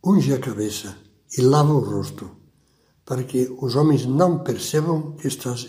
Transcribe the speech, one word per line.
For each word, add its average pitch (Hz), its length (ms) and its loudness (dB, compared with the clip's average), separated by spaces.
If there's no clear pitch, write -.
unge 170 280 4
a 131 60 0
cabeça 104 580 -6
e 127 60 2
lava 147 320 6
o 139 60 4
rosto, 101 500 -6
para 127 200 -6
que 127 360 -2
os 123 160 -2
homens 143 300 4
não 160 320 2
percebam 151 760 -2
que - 160 -8
estás 123 400 -8